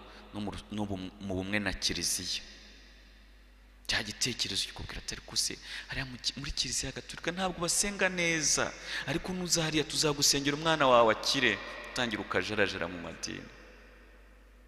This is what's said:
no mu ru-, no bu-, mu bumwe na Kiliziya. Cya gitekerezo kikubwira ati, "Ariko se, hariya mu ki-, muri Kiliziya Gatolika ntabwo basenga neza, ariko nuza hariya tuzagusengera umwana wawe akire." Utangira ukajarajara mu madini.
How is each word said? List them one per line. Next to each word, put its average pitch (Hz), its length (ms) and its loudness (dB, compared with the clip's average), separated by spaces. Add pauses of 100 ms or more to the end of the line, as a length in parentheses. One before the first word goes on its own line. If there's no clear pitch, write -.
(340)
no 104 60 -8
mu 101 120 -4
ru-, - 200 -10
no 107 140 -2
bu-, 92 260 -6 (100)
mu 98 140 -4
bumwe 98 240 -2
na 98 140 -2
Kiliziya. - 680 -2 (1400)
Cya - 160 -2
gitekerezo 107 640 -2
kikubwira - 320 -10
ati, - 160 -8
"Ariko - 240 -12
se, - 220 -2 (280)
hariya 135 220 -4
mu 123 80 -10
ki-, - 220 -4
muri 139 120 -6
Kiliziya 131 400 -4
Gatolika - 400 -8
ntabwo 180 300 -4
basenga 190 480 2
neza, 165 640 2 (320)
ariko - 240 -2
nuza 175 320 0
hariya 156 240 2
tuzagusengera 143 720 2
umwana 156 300 4
wawe 117 260 10
akire." 120 460 4 (360)
Utangira 113 260 0
ukajarajara 95 680 0
mu 90 100 -8
madini. 80 480 -10 (1200)